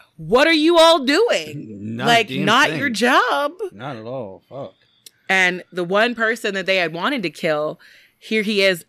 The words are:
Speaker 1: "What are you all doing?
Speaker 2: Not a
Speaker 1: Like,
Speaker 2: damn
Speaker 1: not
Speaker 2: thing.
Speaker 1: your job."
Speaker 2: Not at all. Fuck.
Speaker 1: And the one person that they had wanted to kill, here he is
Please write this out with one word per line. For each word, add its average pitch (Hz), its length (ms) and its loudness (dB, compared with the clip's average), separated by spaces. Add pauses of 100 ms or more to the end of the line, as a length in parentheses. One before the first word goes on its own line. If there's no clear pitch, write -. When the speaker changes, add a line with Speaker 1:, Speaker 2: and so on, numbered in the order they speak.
(160)
Speaker 1:
"What 202 300 2
are 330 60 4
you 330 260 4
all 320 260 6
doing? 151 920 -2
Speaker 2:
Not 123 80 -4
a - 40 0
Speaker 1:
Like, 233 200 4
Speaker 2:
damn 135 160 -4
Speaker 1:
not 247 260 4
Speaker 2:
thing. - 80 -4
Speaker 1:
your 277 120 -2
job." 285 640 0 (200)
Speaker 2:
Not 120 240 -12
at 110 80 -14
all. 110 440 -10
Fuck. 120 260 -14 (540)
Speaker 1:
And 185 340 0 (100)
the 175 120 -4
one 208 300 0
person 226 400 -2
that 190 120 -6
they 190 100 0
had 170 160 0
wanted 208 300 -4
to 165 80 -4
kill, 156 500 -4 (380)
here 220 240 -2
he 202 200 -2
is 185 260 0